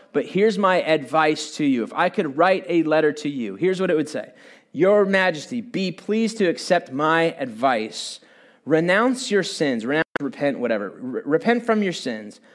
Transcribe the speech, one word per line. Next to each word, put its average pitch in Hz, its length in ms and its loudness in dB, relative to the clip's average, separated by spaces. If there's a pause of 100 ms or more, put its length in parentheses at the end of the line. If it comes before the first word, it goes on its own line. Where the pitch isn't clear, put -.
(120)
but - 120 -2
here's 196 340 2
my 185 240 4
advice 156 760 0
to 156 60 0
you. 127 200 2
If - 100 -8
I 170 140 0
could 160 280 -2
write 180 320 2
a 170 140 2
letter 156 300 4
to 151 160 -8
you, 117 260 -6
here's 180 260 0
what 190 80 0
it 165 80 2
would 156 120 0
say. - 240 -8 (400)
"Your 202 320 4
majesty, 185 560 0
be 180 320 -4
pleased 220 460 -2
to 190 100 4
accept 170 420 0
my 156 480 0
advice. 117 800 -2 (480)
Renounce 185 640 2
your 196 140 2
sins," 123 420 -2
renounce, 151 180 0 (160)
repent, 139 380 -2
whatever. 107 400 -2
"Re-, 127 260 -8
repent 208 400 0
from 220 200 0
your 185 80 -2
sins 107 480 -10 (140)